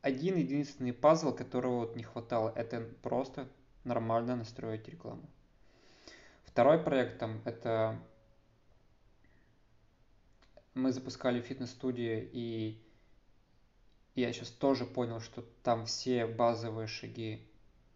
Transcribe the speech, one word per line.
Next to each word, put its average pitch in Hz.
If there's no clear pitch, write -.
один 143
единственный 139
пазл, 156
которого 123
вот -
не 117
хватало. 117
Это 117
просто 131
нормально 117
настроить 110
рекламу. -
Второй 143
проект 135
там, 110
это 113
мы 131
запускали 123
фитнес-студию, 120
и 113
я 120
щас -
тоже 131
понял, 113
что -
там 113
все 123
базовые 113
шаги, 110